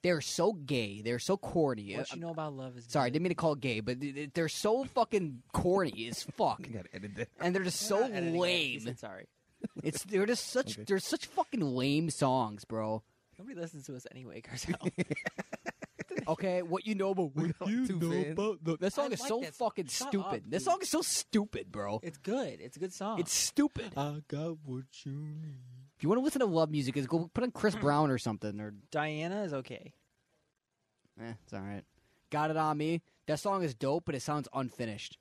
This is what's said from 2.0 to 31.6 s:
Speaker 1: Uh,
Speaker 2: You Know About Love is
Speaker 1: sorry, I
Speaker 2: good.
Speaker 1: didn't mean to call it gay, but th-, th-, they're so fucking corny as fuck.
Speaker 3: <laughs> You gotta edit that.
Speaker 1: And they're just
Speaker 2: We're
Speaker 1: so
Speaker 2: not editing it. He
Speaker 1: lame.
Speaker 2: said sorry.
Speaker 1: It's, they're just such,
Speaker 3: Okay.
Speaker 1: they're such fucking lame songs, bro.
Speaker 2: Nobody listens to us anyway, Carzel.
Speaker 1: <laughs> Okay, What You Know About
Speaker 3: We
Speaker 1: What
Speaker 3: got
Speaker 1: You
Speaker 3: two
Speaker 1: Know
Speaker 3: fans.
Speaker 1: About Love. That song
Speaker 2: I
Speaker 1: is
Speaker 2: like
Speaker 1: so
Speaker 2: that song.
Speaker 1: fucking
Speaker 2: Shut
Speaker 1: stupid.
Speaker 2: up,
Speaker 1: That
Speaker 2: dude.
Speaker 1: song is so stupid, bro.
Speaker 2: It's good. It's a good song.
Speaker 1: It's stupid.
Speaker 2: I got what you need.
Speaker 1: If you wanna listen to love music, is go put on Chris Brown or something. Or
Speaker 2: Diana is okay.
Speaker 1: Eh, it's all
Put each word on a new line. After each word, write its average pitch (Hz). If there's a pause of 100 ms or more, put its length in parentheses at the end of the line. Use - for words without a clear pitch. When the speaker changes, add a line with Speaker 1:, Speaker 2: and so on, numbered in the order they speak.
Speaker 1:
Uh, -
Speaker 2:
You 170
Know 170
About 156
Love 131
is 120
Speaker 1:
sorry, 135
I -
Speaker 2:
good. 123
Speaker 1:
didn't 156
mean 185
to 170
call 160
it 139
gay, 113
but 123
th-, 143
th-, 143
they're 165
so 226
fucking 180 (100)
corny 175
as -
fuck. -
Speaker 3:
<laughs> -
You 117
gotta 92
edit 98
that. 113 (120)
Speaker 1:
And 175
they're 190
just 180
Speaker 2:
We're 196
Speaker 1:
so 208
Speaker 2:
not 262
editing 170
it. 165
He 170
Speaker 1:
lame. 160
Speaker 2:
said 120
sorry. 95 (560)
Speaker 1:
It's, -
they're 196
just 233
such, 247
Speaker 3:
Okay. 190
Speaker 1:
they're 196
such -
fucking -
lame 143
songs, 127
bro. 110 (360)
Speaker 2:
Nobody 214
listens 160
to 139
us 127
anyway, 120
Carzel. -
Speaker 1:
<laughs> -
Okay, 180
What 175
You 214
Know 196
About 180
Speaker 3:
We 170
Speaker 1:
What 160
Speaker 3:
got 185
Speaker 1:
You 240
Speaker 3:
two 180
Speaker 1:
Know 165
Speaker 3:
fans. 175
Speaker 1:
About 196
Love. 160
That 190
song 285
Speaker 2:
I 233
Speaker 1:
is 170
Speaker 2:
like 254
Speaker 1:
so 233
Speaker 2:
that 156
song. 233
Speaker 1:
fucking 196
Speaker 2:
Shut 254
Speaker 1:
stupid. -
Speaker 2:
up, 196 (120)
Speaker 1:
That 107
Speaker 2:
dude. 165
Speaker 1:
song 359
is 381
so 320
stupid, -
bro. 104
Speaker 2:
It's 165
good. 190
It's 120
a 143
good 185
song. 202
Speaker 1:
It's 165
stupid. -
Speaker 2:
I 147
got 156
what 131 (200)
you 139
need. 151 (380)
Speaker 1:
If -
you 143
wanna 233
listen 285
to 247
love 160
music, 143
is 139
go 165
put 233
on 254
Chris 208
Brown 147
or 127
something. 104
Or 107 (160)
Speaker 2:
Diana 156
is 175
okay. 131 (1300)
Speaker 1:
Eh, 113 (100)
it's -
all 101